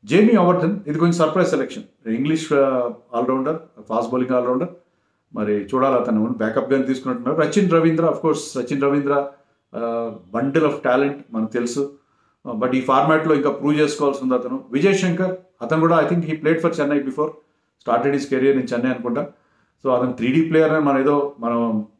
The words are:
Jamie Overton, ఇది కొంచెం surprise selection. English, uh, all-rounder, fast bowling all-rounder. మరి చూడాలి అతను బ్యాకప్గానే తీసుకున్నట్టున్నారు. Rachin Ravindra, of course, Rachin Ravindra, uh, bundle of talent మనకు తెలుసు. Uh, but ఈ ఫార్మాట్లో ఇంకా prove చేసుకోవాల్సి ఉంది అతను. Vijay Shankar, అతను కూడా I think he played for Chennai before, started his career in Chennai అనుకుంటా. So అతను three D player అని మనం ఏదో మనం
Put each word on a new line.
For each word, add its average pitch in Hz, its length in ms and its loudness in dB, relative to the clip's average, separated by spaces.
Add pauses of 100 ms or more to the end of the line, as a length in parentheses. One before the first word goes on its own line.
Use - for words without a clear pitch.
Jamie 208 320 6
Overton, 175 500 2
ఇది 147 120 -4
కొంచెం 170 140 4
surprise 165 360 2
selection. - 600 -6
English, 151 440 -2
uh, 131 380 2 (280)
all-rounder, 131 380 -2 (320)
fast 117 220 -2
bowling 127 200 -2
all-rounder. 127 360 0 (680)
మరి 107 180 -2
చూడాలి 127 420 0
అతను 110 320 0
బ్యాకప్గానే 117 560 -2
తీసుకున్నట్టున్నారు. 127 600 -2
Rachin 180 280 2
Ravindra, 165 340 4
of 156 260 0
course, 139 320 -4
Rachin 135 200 -2
Ravindra, 143 460 0 (460)
uh, 117 380 -6 (240)
bundle 139 260 0
of 147 100 2
talent 135 400 0 (200)
మనకు 110 200 -4
తెలుసు. 139 400 -4 (540)
Uh, 123 60 -10
but 127 220 -2
ఈ 131 60 0
ఫార్మాట్లో 151 540 2
ఇంకా 139 160 0
prove 151 300 -2
చేసుకోవాల్సి 143 420 0
ఉంది 127 120 0
అతను. 123 360 -4
Vijay 160 240 2
Shankar, 185 420 0 (260)
అతను 160 180 0
కూడా 165 200 4
I 147 120 0
think 165 140 -2
he 156 140 -6
played 160 180 2
for 165 120 0
Chennai 143 280 -2
before, 135 300 -4 (600)
started 127 260 0
his 135 100 -2 (100)
career 131 260 2
in 120 60 -4
Chennai 120 200 -2
అనుకుంటా. 120 420 -4 (580)
So 127 60 2
అతను 123 200 0
three 120 200 -2
D 160 160 4
player 160 240 4
అని 156 120 0
మనం 135 160 2
ఏదో 143 400 2
మనం 113 460 -2 (140)